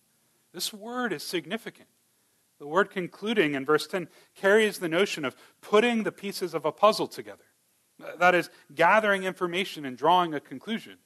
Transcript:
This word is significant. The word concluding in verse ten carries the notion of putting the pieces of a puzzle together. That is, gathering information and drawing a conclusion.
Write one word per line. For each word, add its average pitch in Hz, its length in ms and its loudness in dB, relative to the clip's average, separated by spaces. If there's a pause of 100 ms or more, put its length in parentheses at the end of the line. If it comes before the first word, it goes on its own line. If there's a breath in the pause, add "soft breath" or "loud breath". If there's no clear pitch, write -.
(520)
This 185 220 -8
word 226 400 -6
is 147 100 -8
significant. 170 640 -10 (720)
The 147 80 -14
word 190 220 2
concluding 180 680 -2
in 135 100 -6
verse 151 220 2
ten 156 220 -8 (260 soft breath)
carries 208 440 2
the 180 100 -6
notion 170 340 0
of 127 140 -6 (240 soft breath)
putting 226 420 2
the 165 80 -4
pieces 190 420 -8
of 151 120 -4
a 151 60 0
puzzle 202 360 2
together. 104 380 -16 (720)
That 180 160 6
is, 165 140 0 (260 soft breath)
gathering 196 480 4
information 175 640 -6
and 127 120 -10
drawing 165 360 2
a 143 60 -6
conclusion. 135 680 -10